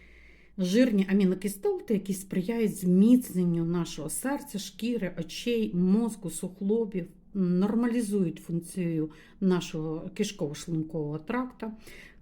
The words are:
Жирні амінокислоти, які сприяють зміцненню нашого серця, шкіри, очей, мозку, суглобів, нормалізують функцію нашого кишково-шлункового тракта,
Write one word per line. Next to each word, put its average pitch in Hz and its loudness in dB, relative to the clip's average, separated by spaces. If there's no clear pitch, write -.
Жирні 196 4
амінокислоти, 202 0
які 196 -2
сприяють 208 -2
зміцненню 180 4
нашого 165 -4
серця, 269 -6
шкіри, 202 -6
очей, 220 -2
мозку, 185 2
суглобів, 196 -4
нормалізують 202 2
функцію 165 -2
нашого 170 -2
кишково-шлункового 156 -4
тракта, 240 -6